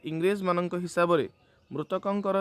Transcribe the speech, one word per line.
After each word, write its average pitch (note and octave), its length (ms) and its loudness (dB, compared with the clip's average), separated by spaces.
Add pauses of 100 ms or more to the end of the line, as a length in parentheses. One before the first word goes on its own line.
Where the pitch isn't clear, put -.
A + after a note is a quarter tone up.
ଇଂରେଜମାନଙ୍କ F3 680 0
ହିସାବରେ F3 500 2 (460)
ମୃତକଙ୍କର G3 680 -2